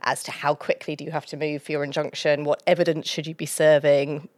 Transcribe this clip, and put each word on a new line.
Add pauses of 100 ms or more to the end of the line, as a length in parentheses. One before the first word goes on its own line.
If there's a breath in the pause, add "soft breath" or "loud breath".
as
to
how
quickly
do
you
have
to
move
for
your
injunction,
what
evidence
should
you
be
serving, (120)